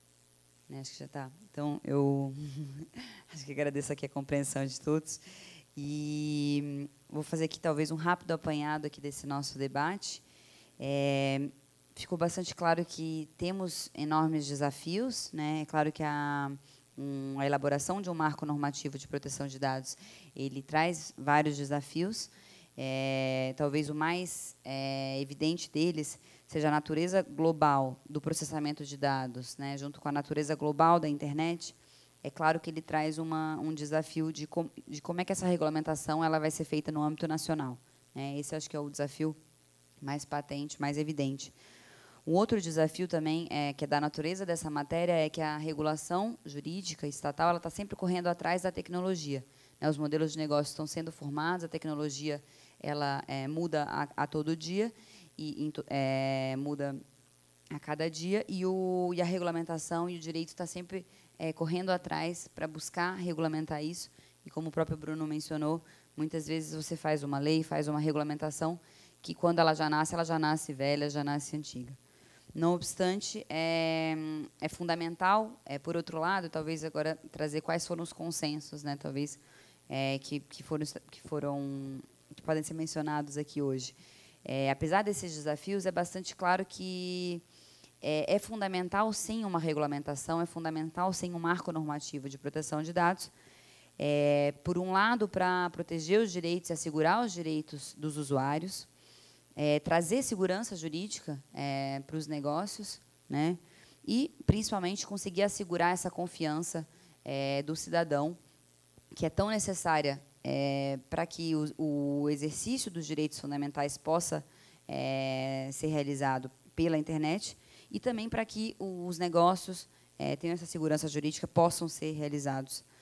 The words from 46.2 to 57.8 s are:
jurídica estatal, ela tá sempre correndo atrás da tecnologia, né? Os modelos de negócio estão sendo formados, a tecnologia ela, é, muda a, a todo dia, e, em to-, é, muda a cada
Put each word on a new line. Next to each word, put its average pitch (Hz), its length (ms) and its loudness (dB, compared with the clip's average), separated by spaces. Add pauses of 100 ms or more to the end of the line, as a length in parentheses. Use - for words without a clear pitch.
jurídica 156 640 -6
estatal, 147 440 2
ela 170 80 2
tá 165 100 -6
sempre 202 260 -8
correndo 180 300 0
atrás 175 380 0
da 185 80 0
tecnologia, 175 760 -2 (340)
né? 147 80 0
Os 151 100 4
modelos 151 340 2
de 156 80 -6
negócio 147 320 2
estão 156 160 -6
sendo 160 240 -6
formados, 156 520 -2
a 165 40 -4
tecnologia 147 760 -4 (360)
ela, 143 480 0
é, 135 200 -2
muda 156 360 0
a, 143 320 -2
a 143 120 0
todo 156 280 0
dia, 190 380 0 (440)
e, 151 280 -4
em 151 60 -2
to-, - 160 -6
é, 135 720 0
muda 139 380 -2 (760)
a 147 100 -8
cada 151 300 -2